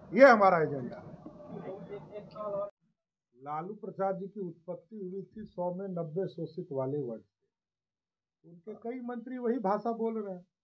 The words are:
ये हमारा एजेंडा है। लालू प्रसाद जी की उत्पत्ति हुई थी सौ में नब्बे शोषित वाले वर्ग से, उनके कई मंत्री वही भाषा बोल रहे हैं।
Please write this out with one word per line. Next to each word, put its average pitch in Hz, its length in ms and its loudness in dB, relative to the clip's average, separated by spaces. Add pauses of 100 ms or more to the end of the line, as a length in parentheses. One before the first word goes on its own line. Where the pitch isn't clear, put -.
(120)
ये 240 140 12
हमारा 202 340 10
एजेंडा 135 380 -2
है। - 120 -16 (2250)
लालू 156 380 -8
प्रसाद 196 440 -4
जी 190 80 -8
की 208 140 -14
उत्पत्ति 175 580 -12
हुई 190 260 -10
थी 214 200 -16
सौ 180 280 -6
में 196 160 -8
नब्बे 170 400 -4
शोषित - 420 -10
वाले 135 280 -2
वर्ग 113 220 -8
से, - 80 -20 (1120)
उनके 175 300 -16 (100)
कई 247 200 -8
मंत्री 247 360 -8
वही 240 220 0
भाषा 208 320 0
बोल 226 240 -4
रहे 202 160 -6
हैं। 180 120 -14 (180)